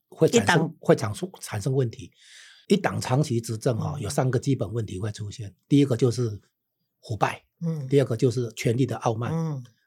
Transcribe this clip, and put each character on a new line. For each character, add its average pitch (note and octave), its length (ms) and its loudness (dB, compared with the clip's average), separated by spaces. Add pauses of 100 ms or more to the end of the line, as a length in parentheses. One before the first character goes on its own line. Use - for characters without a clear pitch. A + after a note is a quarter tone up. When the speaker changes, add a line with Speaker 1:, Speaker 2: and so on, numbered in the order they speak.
Speaker 1:
会 - 200 2
产 A3+ 160 4
生， F3+ 120 4
Speaker 2:
一 - 20 4
党。 E3 220 0
Speaker 1:
会 E3 160 4
产 G#2 180 -4
生， F#3 160 -8 (100)
产 G#2 220 -8
生 C3+ 100 -2
问 C3 160 0
题。 - 220 -12 (560)
一 G3+ 100 4
党 G#2+ 240 -2
长 B2+ 220 2
期 A#2 180 0
执 A2+ 160 -6
政 A2 220 0
吼， G#2 180 -4
Speaker 2:
嗯。 - 40 -10
Speaker 1:
有 G2+ 100 -6
三 C3 180 0
个 B2 120 0
基 C3+ 160 0
本 A2 160 -6
问 A#2 120 -4
题 F#2 140 -8
会 G#2 140 -6
出 G#2 180 -10
现， G2+ 240 -14 (140)
第 C#3+ 100 6
一 C#3+ 60 6
个 C3+ 120 0
就 B2 140 2
是 A2 300 -4 (600)
腐 - 160 -6
败， - 240 -2 (240)
Speaker 2:
嗯。 D#3+ 220 -4
Speaker 1:
第 C#3 140 4
二 C3+ 40 4
个 A#2+ 120 -2
就 B2+ 120 2
是 A#2 280 -2
权 A#2 200 0
力 C3 80 2
的 A2+ 120 -2
傲 A#2+ 180 0
慢， A#2 180 -4
Speaker 2:
嗯。 D#3+ 320 -4 (220)